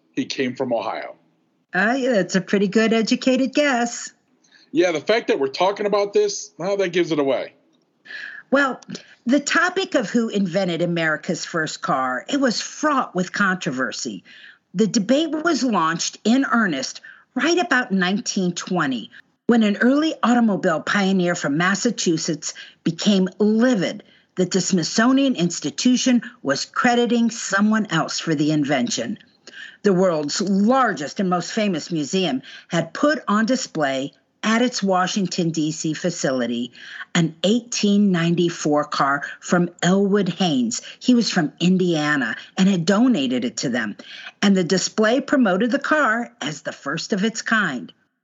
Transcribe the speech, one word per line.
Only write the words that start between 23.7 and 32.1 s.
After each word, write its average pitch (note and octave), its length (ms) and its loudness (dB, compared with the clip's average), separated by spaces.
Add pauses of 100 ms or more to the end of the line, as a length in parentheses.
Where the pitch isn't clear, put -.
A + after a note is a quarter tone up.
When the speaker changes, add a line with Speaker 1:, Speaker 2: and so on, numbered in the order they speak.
Speaker 2:
that F3+ 160 0
the F#3 100 2
Smithsonian A#3+ 720 2
Institution A#3 840 0 (220)
was - 220 -4
crediting A#3+ 680 2
someone G#3+ 560 0
else - 320 -2
for D#3+ 160 -2
the D3+ 160 2
invention. C3+ 680 -2 (640)
The G3+ 120 4
world's E3+ 480 0
largest G3 800 0
and F#3+ 100 0
most F3 220 -2
famous F#3+ 400 -2
museum D3+ 500 -2 (280)